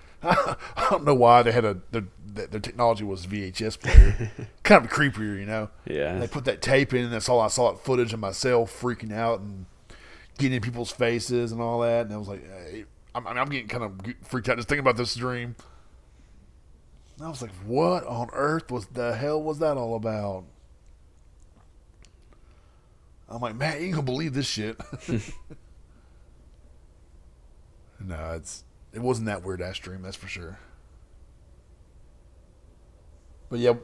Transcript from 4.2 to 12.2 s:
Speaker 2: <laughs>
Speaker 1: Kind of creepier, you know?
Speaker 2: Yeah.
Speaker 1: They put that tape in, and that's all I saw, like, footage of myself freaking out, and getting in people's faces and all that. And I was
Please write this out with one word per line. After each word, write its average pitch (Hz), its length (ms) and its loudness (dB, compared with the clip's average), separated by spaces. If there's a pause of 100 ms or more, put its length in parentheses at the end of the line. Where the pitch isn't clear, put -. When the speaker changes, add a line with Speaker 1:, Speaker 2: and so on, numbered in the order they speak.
Speaker 2:
<laughs> - 140 -20
Speaker 1:
Kind 220 220 8
of 233 60 -10
creepier, 107 480 0
you 98 60 -8
know? 107 240 -4 (160)
Speaker 2:
Yeah. 78 360 -2
Speaker 1:
They 117 80 -4
put 127 180 -8
that 127 160 -2
tape 135 320 2
in, 123 100 0
and 117 80 -6
that's 110 160 -4
all 123 120 4
I 110 80 4
saw, 120 220 2
like, 87 100 -6
footage 123 340 0
of 110 60 -8
myself 117 600 0
freaking 113 320 -6
out, 113 280 -2
and 98 260 -12 (720)
getting 131 180 0
in 117 60 -4
people's 120 280 -6
faces 120 600 0
and 113 80 -6
all 117 200 -2
that. 117 260 2
And 104 80 -10
I - 40 -8
was 104 100 -10